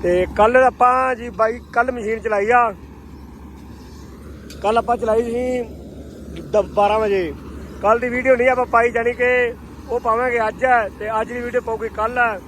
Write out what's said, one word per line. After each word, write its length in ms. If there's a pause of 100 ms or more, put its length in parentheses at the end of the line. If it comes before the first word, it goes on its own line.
ਤੇ 220 (120)
ਕੱਲ੍ਹ 200
ਆਪਾਂ 580
ਜੀ, 140
ਬਾਈ, 300 (140)
ਕੱਲ੍ਹ 180
ਮਸ਼ੀਨ 280
ਚਲਾਈ 300
ਆ। 240 (1900)
ਕੱਲ੍ਹ 180
ਆਪਾਂ 180
ਚਲਾਈ 260
ਸੀ 380 (800)
ਦ-, 320
ਬਾਰਾਂ 260
ਵਜੇ। 340 (480)
ਕੱਲ੍ਹ 200
ਦੀ 80
ਵੀਡੀਓ 260
ਨਹੀਂ 140
ਆਪਾਂ 160
ਪਾਈ, 260
ਜਾਣੀ 220
ਕਿ 400 (360)
ਉਹ 100
ਪਾਵਾਂਗੇ 480
ਅੱਜ 180
ਹੈ, 240 (100)
ਤੇ 220
ਅੱਜ 100
ਦੀ 100
ਵੀਡੀਓ 200
ਪਾਊਗੀ 280
ਕੱਲ੍ਹ 300
ਹੈ 280